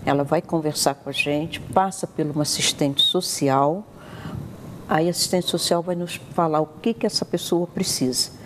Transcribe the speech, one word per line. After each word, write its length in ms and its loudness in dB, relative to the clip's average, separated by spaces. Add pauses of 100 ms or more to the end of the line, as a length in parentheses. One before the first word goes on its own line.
ela 200 4
vai 160 2
conversar 540 0
com 140 -12
a 40 -4
gente, 480 -2
passa 440 0
por 200 -2
uma 160 0
assistente 600 0
social, 840 2 (1040)
aí 180 4
a 40 2
assistente 380 0
social 320 2
vai 140 -2
nos 200 -4 (180)
falar 260 4
o 60 4 (160)
que 120 2
que 120 -2
essa 180 0
pessoa 440 0
precisa. 640 0 (140)